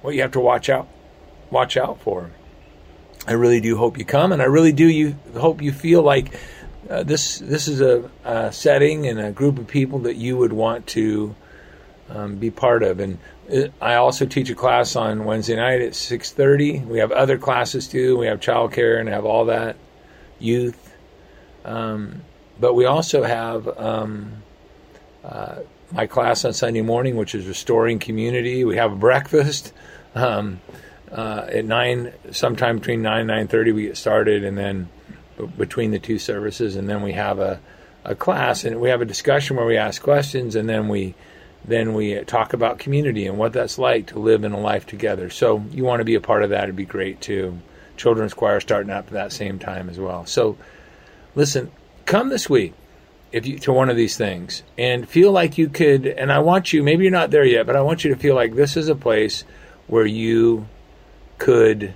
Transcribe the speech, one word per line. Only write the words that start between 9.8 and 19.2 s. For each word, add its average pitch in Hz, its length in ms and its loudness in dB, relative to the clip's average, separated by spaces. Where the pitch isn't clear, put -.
that 117 160 -4
you 123 220 -4
would 117 160 2
want 113 340 -2
to, 107 480 -2
um, 101 280 -10
be 110 140 -4
part 117 320 2
of. 95 160 0
And, 95 200 -6
uh, 135 140 0
I 120 140 0
also 131 300 2
teach 131 240 -4
a 113 60 -6
class 120 400 0
on 110 300 -2
Wednesday 110 300 -2
night 127 260 0
at 117 120 -4
six - 380 -8
thirty. 143 480 2
We 117 200 -4
have 110 120 2
other 135 260 2
classes 123 500 -2
too. 127 300 2
We 117 100 0
have 107 120 -2
childcare 117 600 2
and 113 80 -4
have 104 180 -4